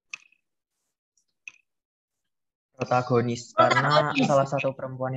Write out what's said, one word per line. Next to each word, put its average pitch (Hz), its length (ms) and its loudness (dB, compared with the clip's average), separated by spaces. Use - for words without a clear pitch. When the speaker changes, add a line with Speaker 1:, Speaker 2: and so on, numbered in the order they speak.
Speaker 1:
Protagonis, 123 720 -2
karena 147 640 2
Speaker 2:
Protagonis. 262 80 2
Speaker 1:
salah 139 240 2
satu 139 240 -4
perempuan 131 460 -8